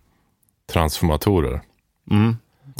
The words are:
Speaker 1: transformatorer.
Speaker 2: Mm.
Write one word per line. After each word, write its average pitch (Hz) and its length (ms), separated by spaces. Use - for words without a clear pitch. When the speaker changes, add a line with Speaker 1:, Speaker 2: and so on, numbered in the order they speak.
Speaker 1:
transformatorer. 78 880
Speaker 2:
Mm. 110 260